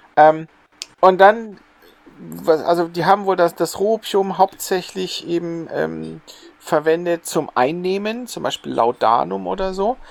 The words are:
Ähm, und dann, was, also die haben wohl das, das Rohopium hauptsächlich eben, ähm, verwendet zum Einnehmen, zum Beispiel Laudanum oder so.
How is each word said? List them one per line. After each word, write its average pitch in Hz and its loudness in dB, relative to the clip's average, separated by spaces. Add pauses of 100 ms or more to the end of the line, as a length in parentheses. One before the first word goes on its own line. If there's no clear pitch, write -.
(160)
Ähm, 156 6 (520)
und 185 6
dann, 214 4 (580)
was, 87 -2
also 170 0
die 170 -4
haben 196 2
wohl 190 2
das, 170 2
das - -2
Rohopium 196 -2
hauptsächlich - -2
eben, 170 -6
ähm, 160 -6 (360)
verwendet 165 0
zum 156 -2
Einnehmen, 190 -2
zum - -12
Beispiel - -6
Laudanum 127 0
oder 190 -4
so. 202 -2 (120)